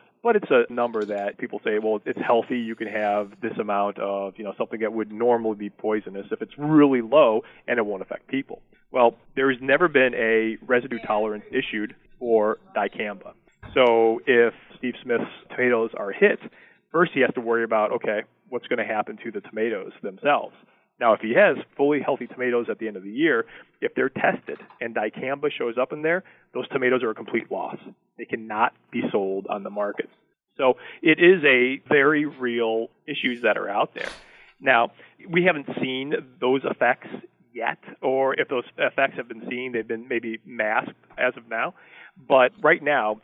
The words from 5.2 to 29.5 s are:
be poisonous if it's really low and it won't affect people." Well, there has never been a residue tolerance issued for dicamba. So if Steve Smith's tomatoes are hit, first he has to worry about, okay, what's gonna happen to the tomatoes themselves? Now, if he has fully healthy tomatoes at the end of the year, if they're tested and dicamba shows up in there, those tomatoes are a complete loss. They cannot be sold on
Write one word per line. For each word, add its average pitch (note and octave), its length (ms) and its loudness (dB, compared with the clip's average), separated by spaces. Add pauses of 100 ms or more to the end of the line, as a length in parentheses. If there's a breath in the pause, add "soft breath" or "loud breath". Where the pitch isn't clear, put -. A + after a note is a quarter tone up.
be G#2 140 -8
poisonous G2+ 640 -6
if A2 100 -8
it's G#2+ 160 -12
really D3 440 4
low A2+ 420 4 (240 soft breath)
and B2 100 -2
it A2 80 0
won't G2 160 -6
affect - 260 -12
people." - 340 -8 (300)
Well, A#2+ 260 4 (180)
there C3+ 160 2
has B2 100 -4
never C#3 260 2
been C3 280 4
a A2+ 500 2
residue B2 400 0
tolerance G#2+ 460 -2
issued A2 440 -4 (220)
for A2 400 2 (180)
dicamba. G2+ 580 -6 (400)
So A#2 520 4
if A#2 280 4 (240)
Steve B2 260 -6
Smith's A#2 260 -2 (200)
tomatoes A#2+ 460 0
are G2+ 160 -8
hit, - 280 4 (520 soft breath)
first E3+ 220 2
he C#3 80 -2
has A#2+ 140 2
to B2+ 60 -6
worry A2+ 220 0
about, A2 280 0
okay, A2 320 -2 (260)
what's - 180 -8
gonna A#2 180 -4
happen G#2+ 380 -6
to A#2 80 -10
the G#2 100 -10
tomatoes G#2+ 500 -6 (100)
themselves? G#2+ 540 -4 (420)
Now, A#2 160 4
if - 60 0
he A2 140 -4
has F#3 240 6 (180)
fully C#3+ 240 2
healthy B2+ 260 -4
tomatoes A#2+ 440 -4
at G#2 100 -6
the A2 80 -6
end G#2 80 -10
of F#2+ 80 -14
the G2+ 80 -14
year, C3+ 340 0 (360 loud breath)
if A#2 140 -4
they're B2+ 120 0
tested - 520 -4 (200)
and A#2 160 -8
dicamba C3 560 -4
shows A#2 260 -6
up B2+ 140 -2
in D3+ 120 -10
there, E3+ 200 0 (300 soft breath)
those B2+ 160 -8
tomatoes B2+ 340 0
are A#2 60 0
a G#2+ 60 -6
complete - 360 -6
loss. - 260 -6 (400)
They A#2+ 60 -12
cannot A2 500 -4 (180)
be A#2+ 100 -4 (100)
sold G2 380 -2
on G2+ 140 -6